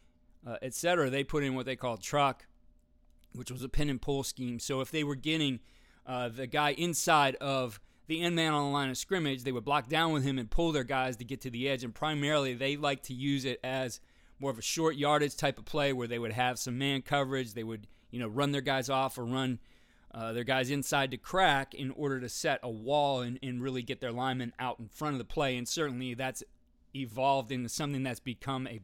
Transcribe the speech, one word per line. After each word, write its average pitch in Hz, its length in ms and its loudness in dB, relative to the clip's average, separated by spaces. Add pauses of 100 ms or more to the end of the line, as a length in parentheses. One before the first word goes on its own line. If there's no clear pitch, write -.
(460)
uh, 120 160 -8
et 131 120 -6
cetera, 170 360 4
they 139 140 0
put 147 200 0
in 131 120 0
what 127 100 -4
they 131 100 -4
call 120 220 -4
truck, 143 500 2 (840)
which 123 180 -10
was 123 120 -8
a 131 60 -6
pin 147 200 4
and 131 120 0
pull 139 220 0
scheme. 120 360 -6
So 131 220 -2
if 127 100 -6
they 156 120 0
were 143 120 -2
getting, 147 440 0 (460)
uh, 123 240 -2
the 123 180 -8
guy 147 240 2
inside 151 640 4
of 135 440 0 (280)
the 160 140 -2
end 175 140 2
man 160 180 4
on 147 120 2
the 143 80 0
line 139 160 2
of 127 80 -4
scrimmage, 143 460 -2
they 131 80 -2
would 120 120 -2
block 143 240 2
down 160 240 4
with 143 120 4
him 135 160 2
and 113 100 -4
pull 170 220 6
their 143 120 2
guys 131 340 0
to 120 60 -10
get 127 180 -8
to 120 100 -8
the 123 180 -2
edge. 127 140 -2
And 117 100 -6
primarily, 147 600 2
they 135 200 0
like 143 280 0
to 127 100 -10
use 135 320 0
it 127 180 -2
as 127 380 -4 (380)
more 135 100 -2
of 120 80 -2
a 110 60 -12
short 160 320 2
yardage 147 420 2
type 143 220 0
of 107 60 -12
play 143 280 2
where 123 140 -2
they 117 100 -2
would 113 160 -2
have 127 240 2
some 123 220 -4
man 139 240 0
coverage. 135 500 0
They 113 100 -6
would, 110 220 -8 (240)
you 123 100 -8
know, 117 80 -4
run 143 240 0
their 143 100 0
guys 131 280 0
off 131 280 0
or 123 80 -6
run, 127 340 0 (540)
uh, 113 200 -6
their 120 100 -2
guys 131 280 0
inside 139 400 0
to 127 60 -8
crack 156 560 4
in 135 180 -6
order 139 280 -2
to 123 80 -6
set 139 360 0
a 127 60 -6
wall 131 520 2
and, 123 200 -4
and 123 200 -4
really 127 220 -2
get 123 180 -6
their 123 100 -4
linemen 127 480 -2
out 127 200 -4
in 110 100 -12
front 151 240 -4
of 127 60 -2
the 113 40 -6
play. 135 320 0
And 120 100 -4
certainly 127 500 -4
that's 131 280 -6 (500)
evolved 131 580 0
into 123 180 -4
something 143 340 -2
that's 123 160 -4
become 131 480 -6
a 113 160 -12